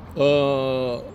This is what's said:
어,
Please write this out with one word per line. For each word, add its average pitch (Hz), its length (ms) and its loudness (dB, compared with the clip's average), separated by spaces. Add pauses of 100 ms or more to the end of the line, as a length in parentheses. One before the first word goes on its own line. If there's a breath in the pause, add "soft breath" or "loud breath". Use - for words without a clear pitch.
(160)
어, 135 880 2 (120)